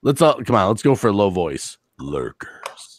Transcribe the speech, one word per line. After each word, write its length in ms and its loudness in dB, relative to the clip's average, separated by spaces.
Let's 200 -2
all, 220 4
come 120 0
on, 120 4
let's 140 0
go 120 4
for 140 0
a 40 4
low 180 2
voice. 480 -4
Lurkers. 1000 -10